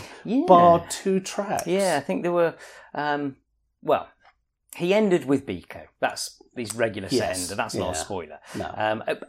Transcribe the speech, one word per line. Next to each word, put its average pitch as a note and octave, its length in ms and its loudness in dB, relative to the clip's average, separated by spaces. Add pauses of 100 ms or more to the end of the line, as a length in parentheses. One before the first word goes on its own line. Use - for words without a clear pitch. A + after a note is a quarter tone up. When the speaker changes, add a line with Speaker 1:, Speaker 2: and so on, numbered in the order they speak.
(240)
Speaker 1:
Yeah. C4 240 0
Speaker 2:
bar F3 420 8
two F#3+ 300 0
tracks. G3 460 -4
Speaker 1:
Yeah, F3+ 320 0
I C3+ 40 -2
think - 200 -4
there F3 120 -2
were, E3+ 200 2 (400)
um, D3 440 -2 (440)
well, B2+ 260 0 (680)
he F3 180 0
ended F#3 320 4
with C3+ 220 0
Biko. E2+ 380 -10 (140)
That's - 360 -4 (200)
his A2+ 200 -8
regular G#2+ 340 -2
set C3 80 0
Speaker 2:
Yes. F#2 260 -2
Speaker 1:
ender. F#2 120 -8
That's A2 180 -4
not G#2+ 120 -2
a E2+ 120 -4
Speaker 2:
Yeah. E2 60 -4
Speaker 1:
spoiler. E2 360 -8 (160)
Speaker 2:
No. E2 200 -6
Speaker 1:
Um, A2 320 0
a, D#3 100 -2 (120)